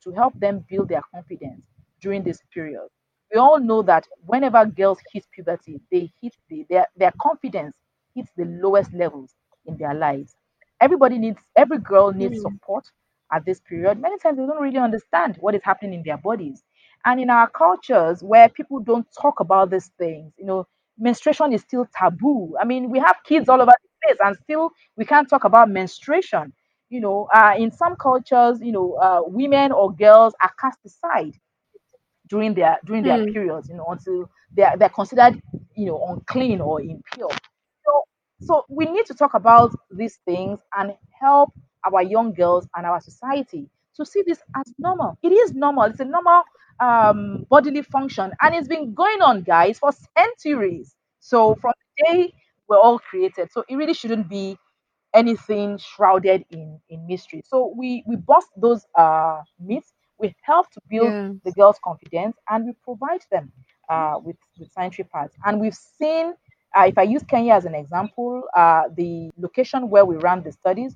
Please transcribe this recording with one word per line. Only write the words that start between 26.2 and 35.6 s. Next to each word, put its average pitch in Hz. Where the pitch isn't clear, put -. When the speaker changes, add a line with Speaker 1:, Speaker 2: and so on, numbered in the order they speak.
Speaker 1:
You 240
know, 202
uh, 208
in 226
some 349
cultures, 247
you 233
know, 185
uh, 180
women 277
or 196
girls 214
are 185
cast 262
aside 214
during 214
their, 160
during 220
their 240
Speaker 2:
Hmm. 214
Speaker 1:
periods, 165
you 175
know, 165
until 180
they're, 175
they're 196
considered, 240